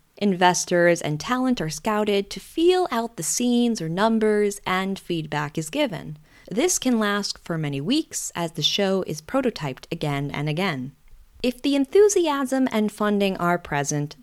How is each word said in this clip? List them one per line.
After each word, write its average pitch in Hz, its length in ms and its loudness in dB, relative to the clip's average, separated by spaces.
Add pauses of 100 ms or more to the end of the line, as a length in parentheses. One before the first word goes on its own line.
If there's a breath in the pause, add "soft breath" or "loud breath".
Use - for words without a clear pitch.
(180)
Investors 175 840 4
and 151 160 -2
talent 254 420 0
are 160 80 -2
scouted 208 600 -2
to - 80 -12
feel 359 540 2
out 233 240 -4
the 165 80 -8
scenes 240 580 2
or 160 60 -4
numbers, 208 760 2
and 190 320 -2
feedback 151 640 -4
is 160 100 -4
given. 247 480 -4 (320 loud breath)
This 302 300 0
can 247 220 0
last 202 380 -2
for 170 200 -6
many 143 220 -4
weeks 277 560 -4
as 170 160 -4
the 151 100 -4
show 190 420 0
is 156 160 -6
prototyped 226 720 -4
again 143 400 -4
and 147 180 -4
again. 151 440 -4 (500)
If 247 180 -2
the 277 140 0
enthusiasm 277 960 2
and 214 220 0
funding 202 460 0
are 175 200 0
present, 147 640 -4